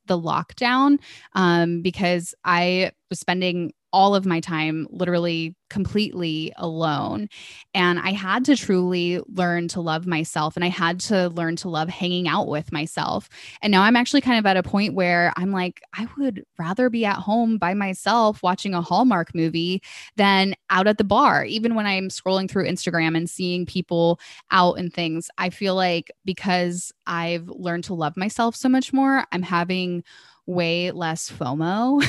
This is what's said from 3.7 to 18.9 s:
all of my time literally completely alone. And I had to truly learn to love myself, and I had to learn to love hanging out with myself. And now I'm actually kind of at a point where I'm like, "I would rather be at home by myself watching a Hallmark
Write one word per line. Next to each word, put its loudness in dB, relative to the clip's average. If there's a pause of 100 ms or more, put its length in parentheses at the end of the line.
all 6
of 0
my 2
time -2
literally -2 (140)
completely -2
alone. -4 (460)
And 2
I -2
had -2
to 4
truly 0
learn -2
to -6
love -4
myself, -2
and -2
I 0
had -2
to 2
learn -4
to -8
love -2
hanging -2
out 0
with -6
myself. -6 (320)
And 0
now 6
I'm 6
actually 2
kind 2
of 2
at 4
a 2
point -2
where 2
I'm -2
like, -4 (120)
"I -8 (100)
would -2 (140)
rather 0
be -2
at 0
home 0
by 0
myself 0
watching 0
a 0
Hallmark 2